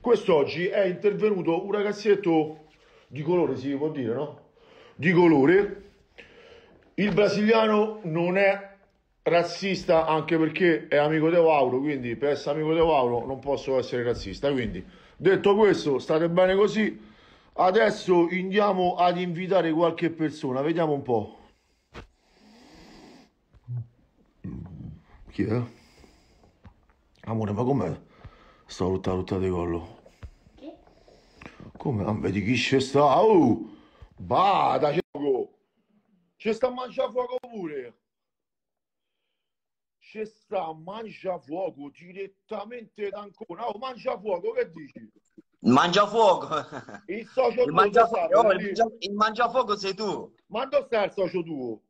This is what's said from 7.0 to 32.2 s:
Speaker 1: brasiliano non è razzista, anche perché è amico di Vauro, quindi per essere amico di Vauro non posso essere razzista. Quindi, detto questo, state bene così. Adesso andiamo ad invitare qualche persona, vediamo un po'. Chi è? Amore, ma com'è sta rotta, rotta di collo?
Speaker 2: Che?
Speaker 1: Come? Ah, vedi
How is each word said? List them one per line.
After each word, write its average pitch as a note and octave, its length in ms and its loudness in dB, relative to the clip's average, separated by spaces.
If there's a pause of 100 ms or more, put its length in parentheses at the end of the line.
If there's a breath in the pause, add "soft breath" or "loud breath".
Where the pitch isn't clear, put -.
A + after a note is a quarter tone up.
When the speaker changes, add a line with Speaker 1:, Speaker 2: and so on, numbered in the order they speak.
Speaker 1:
brasiliano G#3+ 920 2
non F3 340 -2
è G3 380 0 (480)
razzista, E3+ 840 0
anche D#3 300 0
perché D#3+ 500 0
è C#3+ 100 0
amico D#3 320 2
di F3 60 2
Vauro, C#3+ 440 4
quindi C3 360 -4
per C#3 140 -2
essere C#3+ 300 -4
amico D#3 140 -2
di E3 60 0
Vauro B2+ 460 2
non C3 140 -8
posso C3+ 380 -2
essere B2 260 -4
razzista. A#2 480 -4
Quindi, A2 320 -4 (320 soft breath)
detto G3 400 4
questo, E3+ 440 2
state D#3+ 300 0
bene F#3 260 4
così. G#3 500 0 (540 loud breath)
Adesso F#3 720 4
andiamo F#3 640 0
ad F3 220 2
invitare F3 540 0
qualche E3 400 0
persona, C#3 500 -4
vediamo D#3+ 320 0
un C#3 80 -4
po'. A2+ 360 -4 (4000 soft breath)
Chi - 120 -4
è? A#2+ 180 -2 (1600 soft breath)
Amore, A2 260 -4
ma A2+ 120 -4
com'è A#2+ 360 -2 (680 soft breath)
sta - 200 -8
rotta, F#2 260 -2
rotta F#2 280 -4
di F#2 100 -2
collo? E2+ 520 -6 (540)
Speaker 2:
Che? D4 200 -18 (1000 loud breath)
Speaker 1:
Come? A2 280 -4
Ah, G#2+ 80 -2
vedi F#2 300 -2